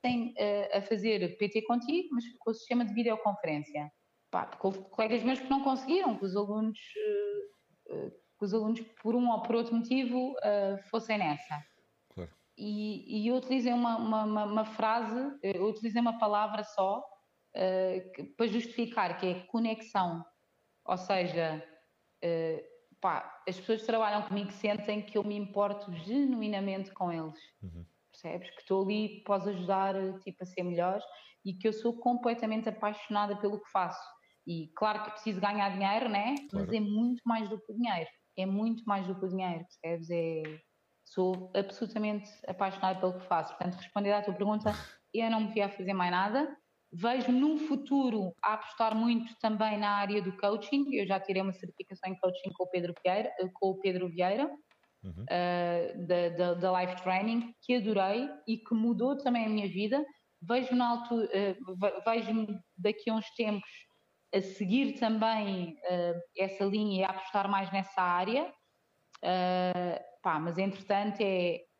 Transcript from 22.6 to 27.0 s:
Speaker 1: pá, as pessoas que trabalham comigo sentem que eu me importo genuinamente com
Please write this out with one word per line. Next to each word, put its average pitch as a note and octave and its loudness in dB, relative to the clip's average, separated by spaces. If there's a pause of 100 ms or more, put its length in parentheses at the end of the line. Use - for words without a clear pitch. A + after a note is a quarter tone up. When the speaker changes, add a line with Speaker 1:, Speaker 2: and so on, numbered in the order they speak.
Speaker 1:
pá, - -2
as F#3 -6
pessoas A3 -2
que - -6
trabalham G#3+ 2
comigo G3 -4
sentem G#3 -2
que G#3 -4
eu G3+ 2
me G#3 -2
importo G3+ -2
genuinamente G3 0
com F3+ -2